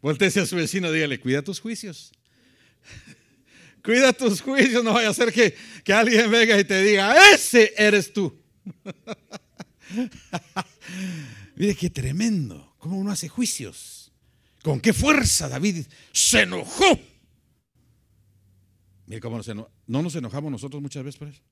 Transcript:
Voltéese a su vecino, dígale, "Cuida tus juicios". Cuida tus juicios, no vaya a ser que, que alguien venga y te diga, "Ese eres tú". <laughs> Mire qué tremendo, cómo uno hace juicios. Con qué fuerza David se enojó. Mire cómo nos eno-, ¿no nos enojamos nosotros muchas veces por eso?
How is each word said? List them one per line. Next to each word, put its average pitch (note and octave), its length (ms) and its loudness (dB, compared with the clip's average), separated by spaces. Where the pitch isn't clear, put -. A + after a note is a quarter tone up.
Voltéese E3+ 400 0
a E3+ 40 -2
su F#3 100 -6
vecino, F3 360 -4
dígale, D3+ 280 -2
"Cuida C3 220 -2
tus F3+ 180 -12
juicios". A3 520 -14
Cuida B3+ 280 4
tus A3+ 300 -2
juicios, C4 420 0
no A3 100 0
vaya A3+ 160 0
a G3+ 40 -2
ser A3+ 180 0
que, G#3+ 240 2
que G3 100 0
alguien A3+ 360 4
venga A3+ 300 4
y G3 60 2
te F#3+ 180 0
diga, G#3+ 500 8
"Ese A#3 440 4
eres G#3 360 2
tú". F#3+ 240 -6
<laughs> - 3000 -14
Mire G3+ 200 -2
qué F3 140 -6
tremendo, C#3 880 -6
cómo F3 200 -10
uno G3 140 -6
hace F3 180 -8
juicios. - 840 -10
Con C3+ 200 -4
qué A3 120 2
fuerza C4+ 540 0
David D#3+ 380 -4
se - 300 2
enojó. G3+ 580 2
Mire G#2+ 160 -16
cómo A#2 160 -10
nos A2 100 -12
eno-, A2 240 -14
¿no C3 140 -4
nos E3 140 -6
enojamos D3 360 -10
nosotros C#3 300 -14
muchas C#3 220 -14
veces C#3 140 -16
por D3 120 -20
eso? C#3 120 -20